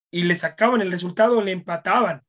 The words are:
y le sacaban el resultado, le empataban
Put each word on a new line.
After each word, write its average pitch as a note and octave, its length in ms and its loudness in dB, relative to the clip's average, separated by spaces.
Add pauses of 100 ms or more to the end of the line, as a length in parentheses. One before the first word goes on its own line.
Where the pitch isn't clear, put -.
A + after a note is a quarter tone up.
y F3 140 -2
le F3 120 2
sacaban G#3+ 460 0
el F#3 100 -2
resultado, G#3 500 2
le F#3+ 100 -4
empataban F3+ 760 -2